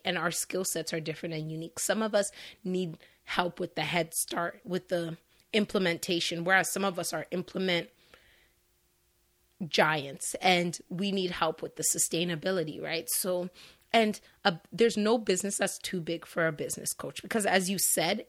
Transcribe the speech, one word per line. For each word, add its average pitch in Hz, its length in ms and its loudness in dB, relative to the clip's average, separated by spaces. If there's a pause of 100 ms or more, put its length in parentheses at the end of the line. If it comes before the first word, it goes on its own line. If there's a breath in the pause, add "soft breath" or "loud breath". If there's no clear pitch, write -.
and 180 140 -2
our 170 120 0
skill 185 340 -4
sets - 280 -4
are 165 80 -2
different 165 340 -6
and 156 160 -4
unique. 160 280 -8
Some 202 240 0
of 220 120 -2
us 202 160 2 (320 loud breath)
need 185 360 -2 (260 soft breath)
help 180 340 -2
with 175 160 -6
the 160 80 -2
head 165 320 0
start, - 500 -4
with 180 240 -4
the 170 280 -2 (360 soft breath)
implementation, 175 920 0
whereas 185 280 4
some 190 120 0
of 190 140 0
us 170 140 -4
are 156 180 -4
implement 185 580 0 (1800 soft breath)
giants 151 720 2
and 175 360 4 (120)
we 190 200 0
need 190 200 0
help 165 320 0
with - 140 -10
the 156 80 -4 (100)
sustainability, 170 880 0
right? 165 260 -4
So, 185 400 -2 (420 loud breath)
and, 220 300 4 (240 soft breath)
uh, 202 80 4 (180)
there's 214 280 4
no 214 180 4
business 202 400 0
that's 190 220 0
too - 220 -4
big 170 260 -6
for 170 200 0
a 160 60 2
business 151 400 -4
coach - 300 -10
because, 202 240 0
as 185 240 4
you 196 80 0
said, 190 500 2